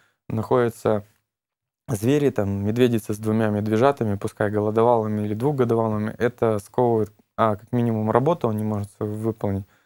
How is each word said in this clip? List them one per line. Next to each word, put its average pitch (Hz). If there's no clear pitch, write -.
находятся 113
звери, 127
там, 101
медведица 117
с 104
двумя 110
медвежатами, 110
пускай 107
голодовалыми 107
или 104
двухгодовалыми. 113
Это 113
сковывает, 117
а, 110
как -
минимум, 113
работу 131
он 107
не 107
может 104
свою 107
выполнить. 107